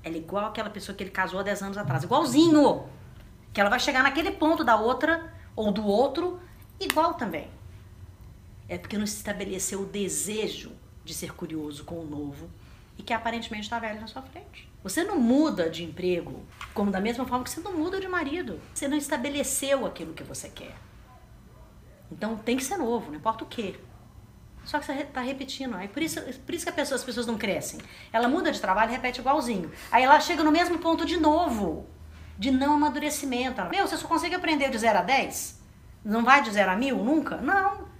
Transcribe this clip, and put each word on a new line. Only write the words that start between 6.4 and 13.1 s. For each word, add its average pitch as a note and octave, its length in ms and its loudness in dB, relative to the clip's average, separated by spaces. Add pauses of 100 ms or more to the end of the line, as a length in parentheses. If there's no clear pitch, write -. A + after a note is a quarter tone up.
igual E4 360 0
também. F3 340 -6 (1160)
É F3 100 -8
porque G3+ 200 -8
não G#3 100 -2
se - 100 -6
estabeleceu G3 640 -6
o G3 40 -4
desejo G3+ 880 -4 (320)
de D#3+ 100 -14
ser - 200 -10
curioso D3+ 500 -10
com E3+ 120 -10
o E3 100 -10
novo D3 440 -10 (480)
e G3+ 60 -16
que A#3+ 100 -4